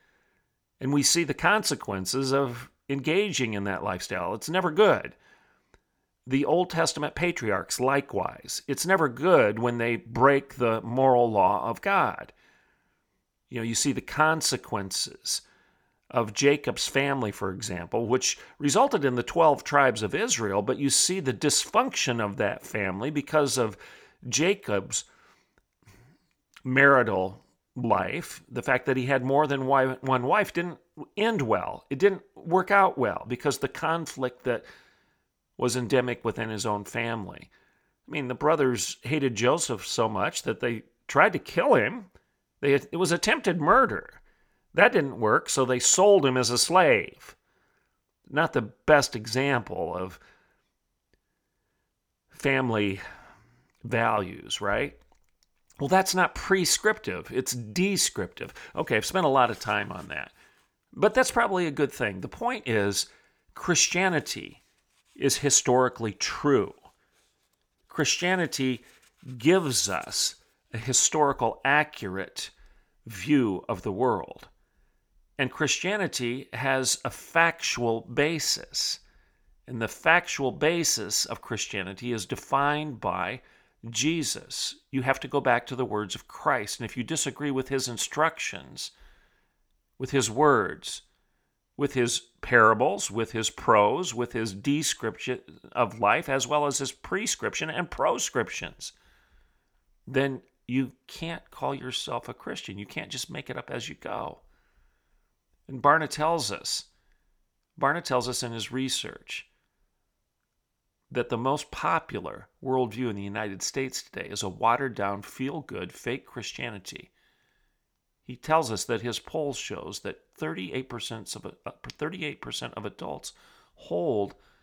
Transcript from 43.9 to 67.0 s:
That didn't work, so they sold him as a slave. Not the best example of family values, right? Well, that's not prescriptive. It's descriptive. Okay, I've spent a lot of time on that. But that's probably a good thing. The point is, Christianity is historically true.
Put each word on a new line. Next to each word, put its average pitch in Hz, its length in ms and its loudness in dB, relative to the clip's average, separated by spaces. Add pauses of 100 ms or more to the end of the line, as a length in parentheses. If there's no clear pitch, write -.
That 208 180 6
didn't 143 280 0
work, 113 300 4
so 131 160 2
they 123 120 2
sold 190 460 6
him 127 140 4
as 120 100 2
a 120 80 0
slave. 135 800 2 (920)
Not 156 240 0
the 120 80 2
best - 520 4
example 110 800 -2
of 92 240 -8 (2000)
family 113 680 0 (840)
values, 110 800 -2
right? 104 340 -2 (800)
Well, 143 100 -4
that's 185 260 4
not 185 200 2
prescriptive. 190 960 0
It's 127 220 -2
descriptive. 123 1000 -2 (200)
Okay, - 220 0
I've 107 80 0
spent 180 220 0
a - 20 4
lot 131 220 4
of 104 100 -8
time 104 320 -4
on 92 160 -12
that. 76 240 -10 (640)
But 208 180 2
that's 254 180 2
probably 196 360 0
a 156 40 -4
good 143 220 -2
thing. 98 300 -4
The - 60 -10
point 240 380 -6
is, 101 420 0 (460)
Christianity - 1080 -2 (520)
is 139 220 0
historically 123 760 2
true. 127 600 0 (1160)